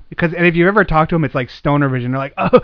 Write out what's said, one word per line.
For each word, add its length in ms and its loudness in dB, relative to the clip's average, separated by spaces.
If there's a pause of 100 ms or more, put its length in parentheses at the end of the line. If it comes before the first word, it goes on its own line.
(100)
Because, 220 -2
and 140 0
if 100 2
you 120 4
ever 160 2
talk 260 0
to 60 0
him, 80 0
it's 100 -6
like 160 -4
stoner 380 0
vision. 240 -4
They're 60 -4
like, 160 -8
<laughs> 40 -14
"Oh, 120 -2 (140)